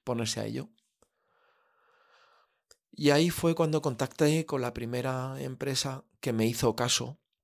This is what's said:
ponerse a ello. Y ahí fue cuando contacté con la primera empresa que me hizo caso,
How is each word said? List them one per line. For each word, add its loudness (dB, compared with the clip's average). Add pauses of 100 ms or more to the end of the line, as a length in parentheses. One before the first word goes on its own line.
ponerse -4
a -4
ello. -8 (2250)
Y 2
ahí 6
fue 2
cuando 2
contacté 0
con -4
la -4
primera -6
empresa -4 (160)
que -2
me 2
hizo 2
caso, -2 (260)